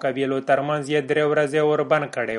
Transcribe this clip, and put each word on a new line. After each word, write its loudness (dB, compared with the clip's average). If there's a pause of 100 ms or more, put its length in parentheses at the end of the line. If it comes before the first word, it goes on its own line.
قبیلو -2
ترمنځ 0
یې 2
درې 2
ورځې 0
اوربند 0
کړی -2